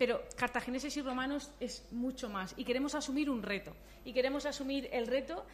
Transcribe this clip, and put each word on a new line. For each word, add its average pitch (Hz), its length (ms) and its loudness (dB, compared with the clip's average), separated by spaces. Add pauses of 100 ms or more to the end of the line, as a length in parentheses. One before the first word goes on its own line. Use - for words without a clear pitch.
Pero - 220 4 (120)
cartagineses 247 640 0
y 294 60 -2
romanos 262 560 0
es - 320 -6
mucho 254 360 -2
más. 190 300 -4
Y 254 60 -2
queremos 262 320 2
asumir 285 340 2
un 233 140 2
reto. 196 320 -2 (280)
Y 240 100 -8
queremos 269 340 4
asumir 277 440 0
el 233 140 2
reto 277 480 0